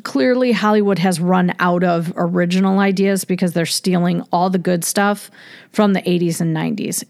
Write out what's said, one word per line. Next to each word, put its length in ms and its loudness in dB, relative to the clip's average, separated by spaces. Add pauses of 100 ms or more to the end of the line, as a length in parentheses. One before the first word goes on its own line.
clearly 480 0
Hollywood 480 2
has 220 0
run 400 2
out 240 0
of 320 0
original 640 0
ideas 440 0
because 280 -2
they're 120 0
stealing 580 -2 (100)
all 180 2
the 80 0
good 240 -2
stuff 480 -2 (400)
from 220 2
the 160 -2
eighties 320 0
and 120 0
nineties. 580 -4